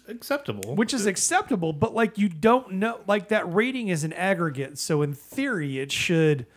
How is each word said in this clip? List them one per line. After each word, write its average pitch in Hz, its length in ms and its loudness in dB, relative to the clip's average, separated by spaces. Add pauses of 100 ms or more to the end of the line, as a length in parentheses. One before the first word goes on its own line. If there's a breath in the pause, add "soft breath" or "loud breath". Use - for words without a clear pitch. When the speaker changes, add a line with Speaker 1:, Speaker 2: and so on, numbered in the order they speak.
Speaker 1:
acceptable. 196 680 -6
Speaker 2:
Which 226 200 0
is 214 100 -2
acceptable, 202 680 0
but, - 180 0
like, 226 240 0
you 202 140 2
don't 220 440 2
know, 220 320 -2
like, 202 220 0
that 180 240 0
rating 233 360 0
is 165 140 0
an 160 120 -4
aggregate, 160 640 -2
so 151 240 0
in 143 100 0
theory 156 680 -4
it 139 140 -6
should 156 540 2 (100)